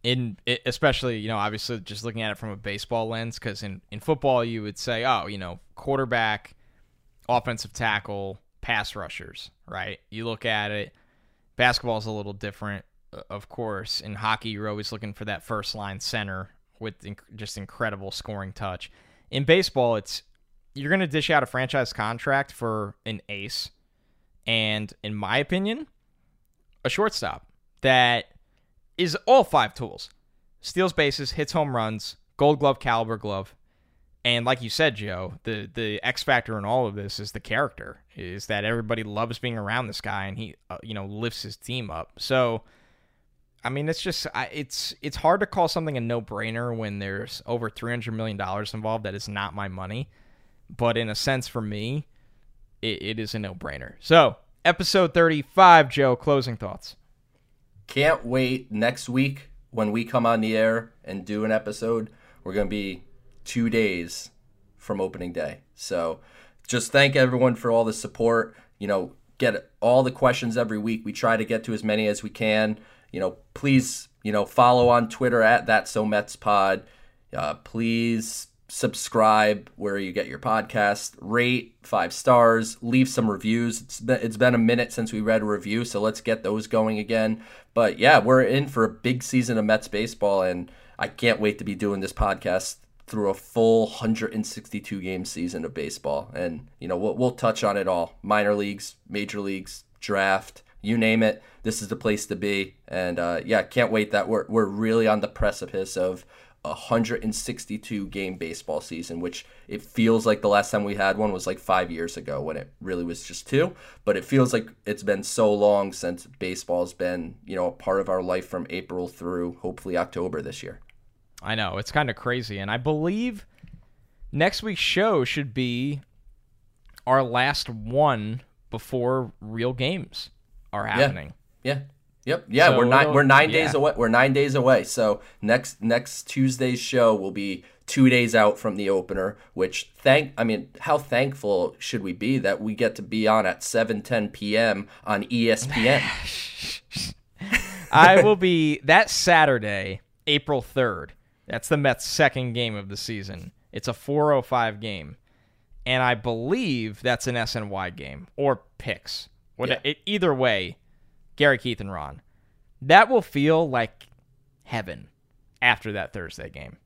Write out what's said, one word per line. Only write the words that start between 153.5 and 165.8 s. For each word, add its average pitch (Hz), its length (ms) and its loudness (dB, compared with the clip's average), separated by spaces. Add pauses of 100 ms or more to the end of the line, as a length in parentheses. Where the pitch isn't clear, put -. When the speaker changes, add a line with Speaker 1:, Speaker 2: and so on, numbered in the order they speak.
Speaker 1:
It's - 160 -8
a 120 60 -4
four 147 380 0
oh 131 100 4
five 117 360 -2
game. 98 380 -10 (680)
And 127 160 2
I 123 120 4
believe 120 880 -2
that's 123 240 0
an 123 100 -2
S 117 200 -4
N 104 140 -8
Y 92 200 -6
game 69 460 -14
or 139 260 0 (160)
picks. - 520 -10 (260)
What 131 140 -4
Speaker 2:
Yeah. 123 120 0
Speaker 1:
it, 147 240 -4
either 185 260 2
way, 113 440 0 (580)
Gary, 139 240 4
Keith, 117 220 -6
and 98 100 -10
Ron. 73 300 -10 (640)
That 190 260 10
will 240 140 2
feel 156 460 2
like 120 380 -4 (560)
heaven 92 460 -10 (520)
after 113 320 2